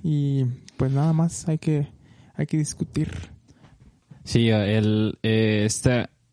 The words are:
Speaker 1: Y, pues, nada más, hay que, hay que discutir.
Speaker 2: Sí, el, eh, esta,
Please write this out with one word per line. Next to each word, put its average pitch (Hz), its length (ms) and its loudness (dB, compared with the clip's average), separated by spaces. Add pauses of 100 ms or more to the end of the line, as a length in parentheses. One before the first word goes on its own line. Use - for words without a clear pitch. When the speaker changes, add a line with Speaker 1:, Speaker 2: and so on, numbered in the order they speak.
Speaker 1:
Y, 143 420 0 (340)
pues, 135 140 0
nada 151 200 2
más, 165 360 -2
hay 156 100 -2
que, 147 300 -2 (460)
hay 147 120 -4
que - 100 -4
discutir. 156 540 -4 (1120)
Speaker 2:
Sí, 117 240 2
el, 107 760 2
eh, 110 440 2
esta, 120 420 0 (240)